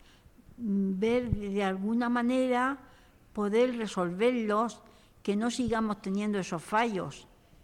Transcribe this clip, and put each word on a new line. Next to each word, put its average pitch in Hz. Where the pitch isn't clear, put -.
mm, 196
ver 233
de 208
alguna 208
manera 254
poder 226
resolverlos, 214
que 202
no 226
sigamos 220
teniendo 202
esos 170
fallos. 214